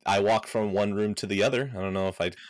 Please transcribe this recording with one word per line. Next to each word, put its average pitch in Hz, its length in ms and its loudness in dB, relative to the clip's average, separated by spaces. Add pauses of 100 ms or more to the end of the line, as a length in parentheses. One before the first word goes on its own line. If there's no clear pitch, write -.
I 101 160 2
walked 107 300 2
from 107 240 -2
one 101 220 0
room 107 180 0
to 101 140 -6
the 98 160 2
other." 127 340 0
I - 20 -8
don't 95 140 -2
know 95 140 0
if 95 120 -4
I'd 87 160 -2 (140)